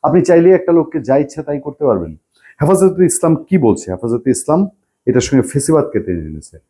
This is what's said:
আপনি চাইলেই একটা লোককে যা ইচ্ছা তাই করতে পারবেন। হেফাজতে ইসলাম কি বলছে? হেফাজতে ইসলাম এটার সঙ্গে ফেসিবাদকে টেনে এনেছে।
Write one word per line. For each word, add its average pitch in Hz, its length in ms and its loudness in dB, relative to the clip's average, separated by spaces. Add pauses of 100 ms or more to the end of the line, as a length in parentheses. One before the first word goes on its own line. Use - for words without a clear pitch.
আপনি 156 180 2
চাইলেই 175 320 4
একটা 180 180 0
লোককে 160 280 0
যা 131 180 0
ইচ্ছা 143 260 -4
তাই 147 160 -6
করতে 143 260 -8
পারবেন। 85 300 -2 (460)
হেফাজতে 185 440 2
ইসলাম 165 300 0
কি - 220 -2
বলছে? 107 340 0
হেফাজতে 117 400 -4
ইসলাম 160 360 0 (380)
এটার 123 160 2
সঙ্গে 131 260 0
ফেসিবাদকে 143 520 0
টেনে 85 260 -6
এনেছে। 78 320 -16 (120)